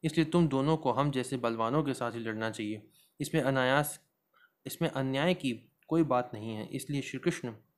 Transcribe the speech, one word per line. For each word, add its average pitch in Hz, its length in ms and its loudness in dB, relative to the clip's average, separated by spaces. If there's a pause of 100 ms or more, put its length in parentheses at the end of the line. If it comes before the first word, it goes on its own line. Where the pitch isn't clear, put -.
इसलिए 156 220 2
तुम 165 220 4
दोनों 139 280 2
को 135 160 0
हम 143 180 2
जैसे 127 260 -2
बलवानों 117 460 0
के 139 120 0
साथ 120 180 -4
ही 117 60 -8
लड़ना 110 320 -4
चाहिए। 107 380 -8 (320)
इसमें 151 220 -2
अनायास, 135 580 2 (680)
इसमें 156 220 -2
अन्याय 135 460 0
की 139 180 -2 (360)
कोई 165 140 4
बात 123 320 2
नहीं 110 200 -8
है। 107 120 -8
इसलिए 139 360 -4
श्री - 160 -8
कृष्ण 131 340 -2 (260)